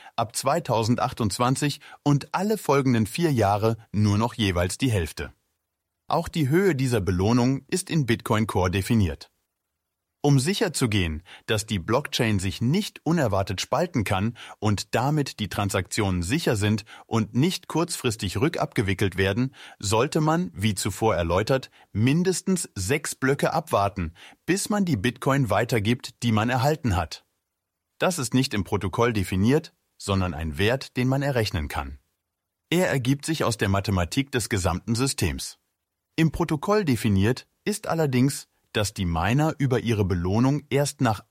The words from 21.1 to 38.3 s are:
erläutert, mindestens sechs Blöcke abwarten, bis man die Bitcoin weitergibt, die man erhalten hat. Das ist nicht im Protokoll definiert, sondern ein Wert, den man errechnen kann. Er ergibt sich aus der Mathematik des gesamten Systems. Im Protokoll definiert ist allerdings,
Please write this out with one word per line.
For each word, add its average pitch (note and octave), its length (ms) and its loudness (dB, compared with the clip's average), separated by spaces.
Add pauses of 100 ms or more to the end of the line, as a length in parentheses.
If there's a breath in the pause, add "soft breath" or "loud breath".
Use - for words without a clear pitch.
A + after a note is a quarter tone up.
erläutert, F2+ 560 0 (220 soft breath)
mindestens E3+ 800 0
sechs A2 400 -4
Blöcke C#3 380 0
abwarten, G2 600 -2 (320 loud breath)
bis F#3+ 260 0
man G#3 140 2
die E3+ 120 0
Bitcoin B2 540 0
weitergibt, A2+ 760 0
die A#2 80 2
man A2 180 2
erhalten B2+ 460 0
hat. - 260 -6 (760)
Das F3 200 0
ist C3 160 -2
nicht C3 200 2
im G2 100 0
Protokoll G#2+ 480 0
definiert, G#2+ 600 0 (260)
sondern F#2+ 360 -2
ein D#2 240 -6
Wert, A#2 380 -2
den B2+ 120 0
man C3+ 140 0
errechnen A2 460 -2
kann. C2+ 300 -8 (680)
Er F3 200 2
ergibt C3+ 360 0
sich D#3+ 200 -2
aus A2+ 120 0
der G#2+ 120 0
Mathematik G2 640 0
des A#2 160 -2
gesamten F2+ 460 -2
Systems. G#2+ 640 -2 (580)
Im E3 160 4
Protokoll F#3+ 520 0
definiert A2 640 2 (180)
ist - 220 -4
allerdings, C#3 640 0 (240)